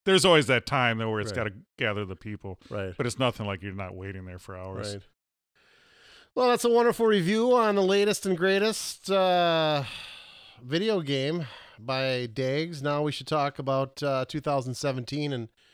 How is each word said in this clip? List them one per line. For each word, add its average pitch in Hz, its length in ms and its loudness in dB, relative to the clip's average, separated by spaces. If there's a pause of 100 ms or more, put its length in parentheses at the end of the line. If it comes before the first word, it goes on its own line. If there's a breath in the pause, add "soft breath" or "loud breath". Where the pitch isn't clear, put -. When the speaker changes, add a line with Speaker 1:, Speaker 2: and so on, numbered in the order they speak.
Speaker 1:
there's 190 200 6
always 156 220 6
that 123 200 2
time, 120 320 2
though, 113 100 -2
where 107 120 -2
it's 104 100 -4
Speaker 2:
Right. 101 60 -6 (120)
Speaker 1:
gotta 95 40 -14 (260)
gather 104 260 -2
the 92 100 -10
people. 98 440 -12 (100)
Speaker 2:
Right. 95 260 -6
Speaker 1:
But 127 120 -4
it's 110 100 -6
nothing 117 300 -2
like 98 160 -6
you're 101 100 -8
not 95 220 -10
waiting 95 300 -12
there 90 120 -14
for 95 180 -16
hours. 95 380 -10
Speaker 2:
Right. 98 100 -12 (1300 soft breath)
Well, 247 140 4
that's 240 160 2
a 240 40 4
wonderful 233 380 4
review 220 480 4
on 220 200 4
the 202 60 4
latest 202 440 2
and 185 120 0
greatest, 196 720 0
uh, 170 760 4 (800 loud breath)
video 180 380 0
game 143 460 -2 (320 loud breath)
by 131 480 -2
Dags. 135 560 -4
Now 147 200 0
we 151 80 -2
should 135 160 -8
talk 143 320 0
about, 135 440 -2
uh, 135 240 0
two 156 140 -6
thousand 131 340 -2
seventeen 139 580 -4
and 117 160 -6 (240 soft breath)